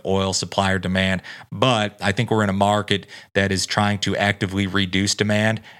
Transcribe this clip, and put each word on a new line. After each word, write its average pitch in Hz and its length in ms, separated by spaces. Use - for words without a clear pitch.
oil 95 260
supply 95 380
or 95 80
demand, 92 420
but 107 500
I 98 120
think 113 180
we're 110 140
in 101 40
a 95 40
market 101 560
that 98 180
is 92 160
trying 104 340
to 98 160
actively 101 520
reduce 95 480
demand, 107 440